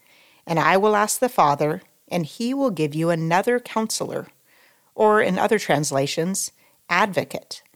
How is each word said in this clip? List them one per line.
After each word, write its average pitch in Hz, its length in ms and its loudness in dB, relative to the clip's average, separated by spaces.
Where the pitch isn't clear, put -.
and 170 120 -2
I 160 200 4
will 214 180 2
ask 208 240 0
the 254 80 2
Father, 151 540 0
and 170 160 -2
he 233 300 -6
will 277 160 0
give 156 240 -2
you 160 160 0
another 175 500 0
counselor," - 680 -6
or 214 260 4
in 185 180 0
other 214 200 2
translations, 151 920 -2
advocate, - 720 -2